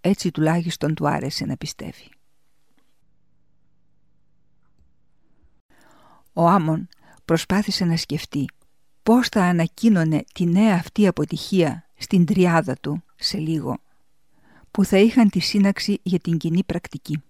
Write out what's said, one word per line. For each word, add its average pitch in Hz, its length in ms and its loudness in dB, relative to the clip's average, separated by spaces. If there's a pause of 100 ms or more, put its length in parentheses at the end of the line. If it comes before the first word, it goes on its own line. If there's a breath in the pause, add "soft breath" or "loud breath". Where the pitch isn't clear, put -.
Έτσι 185 300 0
τουλάχιστον 156 640 -2
του 151 140 -4
άρεσε - 380 -4
να - 120 -6
πιστεύει. - 520 -14 (4000 soft breath)
Ο 170 140 2
Άμον 165 400 2 (380 soft breath)
προσπάθησε 185 600 -2
να 165 120 0
σκεφτεί 143 520 -6 (540)
πώς 240 240 2
θα 208 160 0
ανακοίνωνε 170 800 2 (100)
τη 180 120 -4
νέα 190 300 4
αυτή 196 320 0
αποτυχία 165 800 -2 (120)
στην 175 280 2
τριάδα 175 500 2
του 151 280 -8 (120)
σε - 220 -6
λίγο, 156 400 -6 (920 soft breath)
που 196 140 2
θα - 120 2
είχαν 226 320 6
τη 185 100 0
σύναξη 202 640 0
για 175 160 -2
την 170 180 -2
κοινή 165 260 0
πρακτική. 160 680 -8